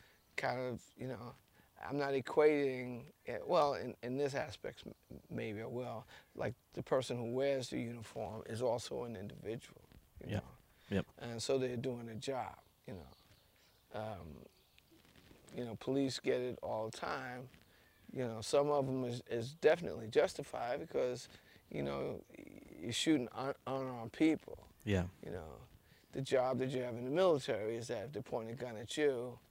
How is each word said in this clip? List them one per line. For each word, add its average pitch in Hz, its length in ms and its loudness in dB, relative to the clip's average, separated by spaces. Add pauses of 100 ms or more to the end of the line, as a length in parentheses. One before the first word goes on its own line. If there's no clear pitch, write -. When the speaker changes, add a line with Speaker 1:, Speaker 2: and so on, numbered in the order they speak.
(360)
Speaker 1:
kind 127 240 0
of, 127 200 -2 (180)
you 127 100 -6
know, 117 260 -8 (540)
I'm 139 100 -2
not 139 140 2
equating 131 920 4 (200)
it, 117 220 -4
well, 147 280 6
in, 104 280 -4
in 127 160 -2
this 139 160 0
aspect, - 520 -6
m-, - 320 -16 (120)
maybe 113 320 -4
I 113 40 -6
will, 120 380 -6 (320)
like, 123 180 -2 (200)
the - 80 -6
person 127 340 2
who 117 160 -4
wears 135 380 2
the - 80 -2
uniform 117 680 -6
is 113 140 -4
also 120 440 0
an 117 120 -6
individual, 104 640 -8 (420)
you - 100 -4
Speaker 2:
Yep. 104 100 0
Speaker 1:
know? - 540 -6
Speaker 2:
Yep. 90 100 2 (160)
Speaker 1:
And 117 200 -6
so 135 160 4
they're 127 180 0
doing 120 340 -4
a 110 60 -10
job, 123 400 -4 (300)
you 117 80 -10
know? - 1040 -18
Um, 98 280 -8 (1300)
you 123 80 -4
know, 113 160 -6
police 135 400 2
get 127 200 2
it 123 220 -4
all 113 280 -2
the - 80 -12
time. 127 500 -6 (640)
You 127 140 -2
know, 113 140 -6
some 143 300 6
of 143 180 4
'em 131 160 0
is, 120 260 -4
is 120 240 -2
definitely 123 540 6
justified 135 720 2
because, 131 480 0 (420)
you - 120 -2
know, 139 400 -2 (140)
y-, - 80 -16 (380)
you're 117 100 -4
shooting 135 420 4
un-, 135 200 -2 (120)
unarmed 127 460 -2
people. - 460 2 (260)
Speaker 2:
Yeah. 92 200 4 (200)
Speaker 1:
You - 80 -8
know, 82 160 -8 (640)
the - 80 -4
job 131 380 4
that 131 120 0
you 127 120 0
have 123 140 -4
in 120 80 -6
the 127 60 -4
military 135 640 4
is 113 120 -6
that 107 180 -2
if - 60 -10
they 104 80 -4
point 113 300 -4
a 117 40 -6
gun 123 220 -6
at 113 220 -8
you, 123 400 2 (120)